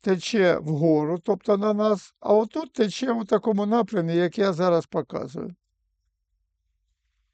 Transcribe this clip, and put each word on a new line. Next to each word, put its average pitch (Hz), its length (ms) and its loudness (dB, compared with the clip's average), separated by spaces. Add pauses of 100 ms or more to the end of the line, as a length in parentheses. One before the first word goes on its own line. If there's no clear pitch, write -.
тече 190 560 0
вгору, 156 600 0
тобто 202 380 0
на 214 160 0
нас, 208 460 -2
а - 140 0
отут 220 400 0
тече 240 380 -2
у 226 140 -2
такому 208 400 0
напрямі, 208 500 0
як 175 220 0
я 196 160 0
зараз 170 320 2
показую. 175 720 -8 (1800)